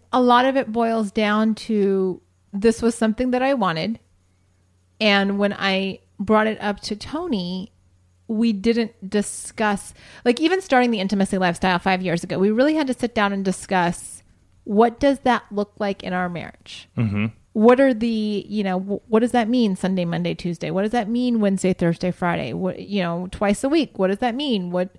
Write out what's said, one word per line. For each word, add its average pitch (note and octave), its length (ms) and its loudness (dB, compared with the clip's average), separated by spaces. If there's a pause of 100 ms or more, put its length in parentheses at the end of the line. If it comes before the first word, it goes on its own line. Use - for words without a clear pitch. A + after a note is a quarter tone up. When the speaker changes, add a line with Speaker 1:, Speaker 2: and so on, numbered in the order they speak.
(120)
Speaker 1:
a B3+ 100 4
lot B3 240 4
of C4+ 100 0
it A#3 160 -2
boils A3+ 380 0
down G#3+ 440 2
to, G3 680 0 (300)
this A3+ 280 2
was A#3 140 0
something A#3 380 0
that B3+ 100 0
I C#4 120 2
wanted. F#3 440 -2 (1040)
And G3+ 380 2
when G3+ 140 2
I F#3+ 480 -2 (180)
brought G#3+ 280 2
it G#3+ 160 -4
up G3+ 180 -4
to - 160 -8
Tony, G#3 760 -6 (560)
we A3+ 240 2
didn't G#3+ 580 -2
discuss, - 840 -4 (320)
like, A#3+ 160 2
even F4 220 2
starting B3 280 4
the A3 100 -2
intimacy G3 360 0
lifestyle F3+ 420 0
five F#3 220 0
years E3+ 240 -2
ago, - 140 -4
we G3 120 4
really C4 240 4
had D4+ 120 0
to B3+ 80 -2
sit A#3+ 200 -4
down G3+ 180 0
and G3 120 -4
discuss, - 800 -2 (420)
what A3+ 360 2
does C#4 200 2
that A#3+ 300 0
look G3+ 280 -4
like G3+ 240 -4
in F#3 100 -8
our F3+ 160 -2
marriage? - 680 -14
Speaker 2:
Mm-hmm. G#2 300 0 (280)
Speaker 1:
What A#3+ 260 6
are C4+ 140 4
the, G#3+ 520 -2
you G#3 160 -2
know, F#3 160 -2
wh-, G3 320 -6
what A3 100 4
does A#3 120 2
that A#3+ 160 2
mean A#3 280 2
Sunday, F#3 280 0
Monday, E3+ 300 -2
Tuesday? E3 360 -6
What F#3 120 -2
does G#3+ 80 -2
that A3 180 -2
mean A#3+ 320 0
Wednesday, G3 320 2
Thursday, F3 380 0
Friday? E3+ 420 -2
What, F3+ 280 -6
you G3 220 -2
know, F3 280 -4
twice G3+ 340 0
a C4+ 40 2
week? D4 300 0
What F#3+ 100 2
does G3+ 100 0
that A#3+ 160 -2
mean? A#3 360 -2
What, F3+ 280 -4